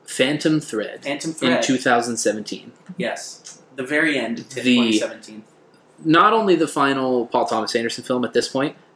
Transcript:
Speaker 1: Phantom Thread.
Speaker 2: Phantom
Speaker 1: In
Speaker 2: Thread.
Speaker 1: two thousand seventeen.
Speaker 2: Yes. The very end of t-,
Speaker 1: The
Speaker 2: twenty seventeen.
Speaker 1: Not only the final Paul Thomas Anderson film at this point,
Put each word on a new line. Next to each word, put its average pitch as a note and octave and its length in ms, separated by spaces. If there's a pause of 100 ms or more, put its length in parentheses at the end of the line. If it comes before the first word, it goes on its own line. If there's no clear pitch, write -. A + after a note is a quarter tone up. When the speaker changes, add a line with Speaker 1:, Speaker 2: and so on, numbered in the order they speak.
Speaker 1:
Phantom D3+ 540
Thread. G#2 420
Speaker 2:
Phantom C#4 280
Speaker 1:
In D#3 40
Speaker 2:
Thread. B2+ 280
Speaker 1:
two C3 140
thousand A#2+ 400
seventeen. G#2+ 540 (260)
Speaker 2:
Yes. - 640 (140)
The C3 80
very D3 340
end A#2 220
of - 100
t-, B2 120
Speaker 1:
The B2 160
Speaker 2:
twenty A2+ 200
seventeen. - 460 (600)
Speaker 1:
Not E3+ 300
only G3+ 220
the D#3 120
final C3 600
Paul A#2 180
Thomas A2 300
Anderson A#2 280
film B2 200
at A2+ 100
this B2 140
point, C#3 280 (200)